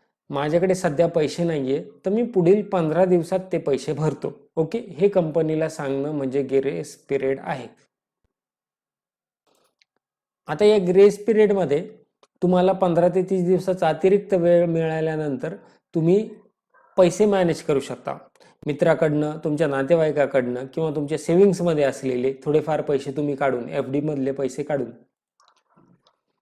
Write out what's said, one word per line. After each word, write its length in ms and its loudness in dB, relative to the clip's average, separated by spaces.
माझ्याकडे 440 0
सध्या 320 0
पैसे 380 -2
नाहीये 380 -2
तर 40 -2
मी 120 0
पुढील 400 2
पंधरा 420 0
दिवसात 340 2
ते 60 -2
पैसे 340 -2
भरतो, 400 -4
ओके, 220 -2
हे 300 0
कंपनीला 600 0
सांगणं 440 -4
म्हणजे 300 -2
ग्रेस 520 -2
पिरियड 340 -2
आहे. 260 -8
आता 160 0
या 140 6
ग्रेस 380 6
पिरियडमध्ये 540 2
तुम्हाला 300 4
पंधरा 360 2
ते 140 0
तीस 220 -2
दिवसाचा 440 0
अतिरिक्त 460 2
वेळ 320 4
मिळाल्यानंतर 880 -4
तुम्ही 340 2
पैसे 300 4
मॅनेज 360 2
करू 180 0
शकता 380 -10
मित्राकडनं, 800 0
तुमच्या 220 0
नातेवाईकाकडनं 1080 0
किंवा 160 -2
तुमच्या 280 -4
सेव्हिंग्समध्ये 640 2
असलेले 500 -2
थोडेफार 360 0
पैसे 360 -4
तुम्ही 200 -4
काढून, 320 -2
एफडी 320 -4
मधले 320 -2
पैसे 300 -6
काढून, 280 -4